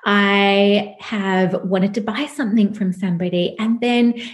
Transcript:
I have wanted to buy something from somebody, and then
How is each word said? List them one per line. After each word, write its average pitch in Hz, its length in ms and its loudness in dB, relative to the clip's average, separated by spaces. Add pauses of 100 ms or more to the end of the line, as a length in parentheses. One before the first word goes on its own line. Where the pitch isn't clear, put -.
I 202 920 2
have 185 640 -2
wanted 190 320 0
to 226 60 -2
buy 220 260 -6
something 214 440 0
from 185 220 -4
somebody, 175 640 -2
and 226 240 -2
then 240 320 2 (200)